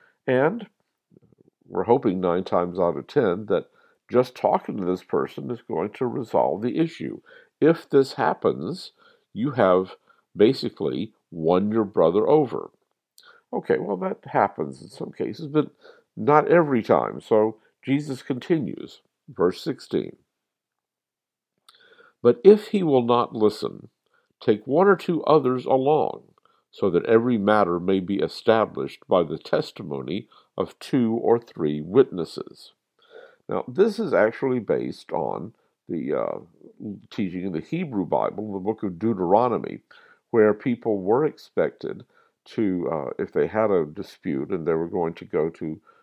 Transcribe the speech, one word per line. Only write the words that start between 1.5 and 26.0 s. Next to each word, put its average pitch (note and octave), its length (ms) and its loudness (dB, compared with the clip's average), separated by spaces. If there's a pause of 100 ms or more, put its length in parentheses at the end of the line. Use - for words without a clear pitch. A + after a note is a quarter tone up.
we're F#2 160 -2
hoping A2+ 340 2
nine F2+ 260 0
times F2+ 340 -2
out F2 180 2
of C2+ 100 -10
ten G#2 400 0
that F#2 200 -2 (440)
just B2+ 240 0
talking B2+ 440 -2
to F#2 80 -6
this F#2 180 -4
person - 460 -4
is A#2 100 -8
going G2+ 300 -6
to - 160 -6
resolve G#2 560 -2
the B2 160 -4
issue. D#3+ 420 -4 (400)
If D#3+ 300 2
this C3+ 240 4
happens, A2 800 -2 (420)
you A#2+ 180 -4
have F#2+ 440 2 (380)
basically G2+ 800 0 (180)
won F2+ 400 0
your A2 140 2
brother F#2+ 420 2
over. C3+ 440 0 (800)
Okay, - 260 0
well, F#3 200 -4
that F#3 260 -6
happens D#2+ 560 -2
in - 80 -20
some - 240 -12
cases, A#2 340 -8
but C#3+ 240 0 (460)
not C#3 320 4
every D3 340 4
time. A#1+ 380 0
So A2 360 2 (260)
Jesus C#3 400 -4
continues, - 800 -6 (260)
verse F#2+ 340 0
sixteen. - 540 -6 (2000)
"But A#2+ 240 4
if G#3 240 8
he G3 140 -2
will C3+ 200 4
not A#2+ 320 2
listen, G#2 540 -2 (520)
take G#2+ 260 0
one E3+ 220 4
or F#3+ 80 6
two E3 280 -2
others C3 400 2
along, C3+ 580 0 (480)